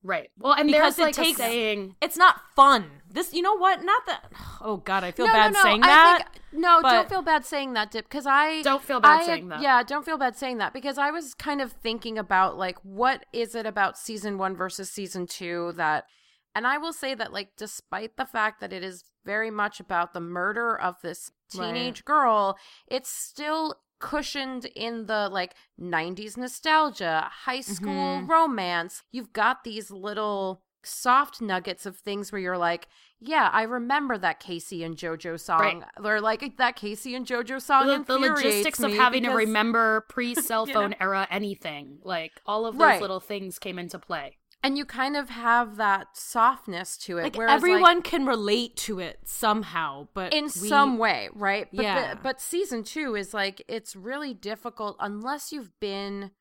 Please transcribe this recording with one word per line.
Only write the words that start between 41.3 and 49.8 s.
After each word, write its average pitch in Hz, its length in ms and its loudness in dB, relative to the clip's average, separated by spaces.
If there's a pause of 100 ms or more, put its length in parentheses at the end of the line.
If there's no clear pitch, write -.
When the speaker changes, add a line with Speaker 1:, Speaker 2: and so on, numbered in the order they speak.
Speaker 1:
anything. 156 720 -8
Like, 170 300 -6 (120)
all 214 220 -2
of 226 100 -6
those 311 80 4
Speaker 3:
Right. 220 160 6
Speaker 1:
little 190 200 -4
things 196 380 -10
came 180 200 -10
into 175 200 -12
play. 147 380 -10 (260)
Speaker 3:
And 277 140 0
you 285 80 -6
kind 277 320 -4
of 269 120 -4
have 233 480 0
that 202 400 -2
softness 226 840 -2
to 175 200 -8
it, 170 60 -2
Speaker 2:
Like, - 120 -6
Speaker 3:
whereas, 226 180 4
Speaker 2:
everyone 359 420 6
Speaker 3:
like 349 80 -4
Speaker 2:
can 277 220 -2
relate 226 520 0
to 196 200 -6
it 170 260 -10
somehow, 165 880 -4